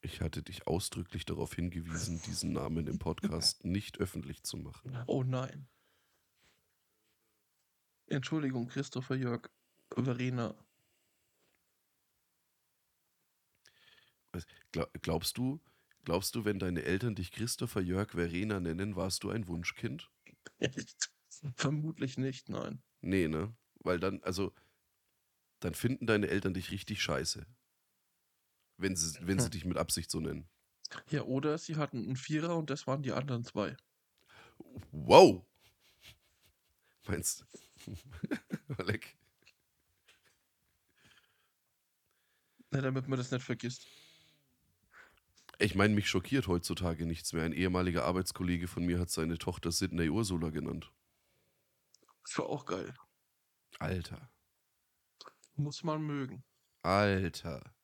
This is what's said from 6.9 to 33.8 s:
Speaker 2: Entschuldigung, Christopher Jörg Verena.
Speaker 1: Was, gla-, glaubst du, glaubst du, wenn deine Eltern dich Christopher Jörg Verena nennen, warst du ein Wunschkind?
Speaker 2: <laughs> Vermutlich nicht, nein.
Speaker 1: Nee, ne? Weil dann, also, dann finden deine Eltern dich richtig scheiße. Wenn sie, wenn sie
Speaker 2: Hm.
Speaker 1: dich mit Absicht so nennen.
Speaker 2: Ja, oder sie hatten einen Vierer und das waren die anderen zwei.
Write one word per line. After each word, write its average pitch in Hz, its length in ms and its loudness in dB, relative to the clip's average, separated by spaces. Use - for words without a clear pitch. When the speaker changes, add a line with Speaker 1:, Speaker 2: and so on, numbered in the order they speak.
Speaker 2:
Entschuldigung, 135 640 0
Christopher 135 460 -4
Jörg 123 360 -2
Verena. 127 600 0
Speaker 1:
Was, 87 140 -8
gla-, 80 180 -2
glaubst - 380 0
du, 131 220 0
glaubst 90 300 0
du, 113 100 -2
wenn 104 140 2
deine 87 240 0
Eltern 95 320 0
dich 92 180 -6
Christopher 117 480 -2
Jörg 92 320 0
Verena 90 480 0
nennen, 90 360 -2
warst 90 280 -2
du 101 60 -2
ein 98 160 -2
Wunschkind? 90 640 -6
Speaker 2:
<laughs> - 480 -4
Vermutlich 147 600 -2
nicht, 131 300 -4
nein. - 340 -6
Speaker 1:
Nee, 90 280 2
ne? 82 260 -2
Weil 90 200 2
dann, 95 220 -2
also, 92 300 -2
dann 85 140 -4
finden 123 320 0
deine 104 220 4
Eltern 95 260 2
dich 92 160 -4
richtig 98 320 -4
scheiße. 71 440 -2
Wenn 92 200 0
sie, 80 300 -2
wenn 95 120 2
sie - 80 4
Speaker 2:
Hm. 85 60 -2
Speaker 1:
dich 85 120 -8
mit 90 120 0
Absicht - 340 -2
so 85 100 -2
nennen. 76 280 -6
Speaker 2:
Ja, 143 140 0
oder 147 360 0
sie 160 180 -6
hatten 139 280 -2
einen 127 120 -2
Vierer 151 400 0
und 156 140 -2
das 135 160 -4
waren 139 160 0
die 127 100 -2
anderen 120 320 -2
zwei. 98 320 -2